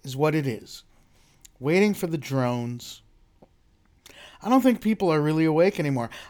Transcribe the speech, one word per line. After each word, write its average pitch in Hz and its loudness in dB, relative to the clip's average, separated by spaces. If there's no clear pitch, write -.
is 131 -12
what 151 0
it 156 -2
is. 101 -10
Waiting 185 2
for 190 -6
the 165 -4
drones. 123 -6
I - -2
don't 262 6
think 254 4
people 208 0
are 156 2
really 156 2
awake 160 2
anymore. 135 -2